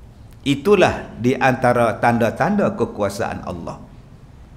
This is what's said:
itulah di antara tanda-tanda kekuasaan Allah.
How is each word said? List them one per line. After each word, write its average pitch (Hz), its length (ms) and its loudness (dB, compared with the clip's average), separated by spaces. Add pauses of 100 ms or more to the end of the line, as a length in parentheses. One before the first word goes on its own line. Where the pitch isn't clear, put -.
(480)
itulah 143 720 2
di 123 160 2
antara 123 640 2
tanda-tanda 117 720 2
kekuasaan 101 720 -4
Allah. 82 400 -12 (720)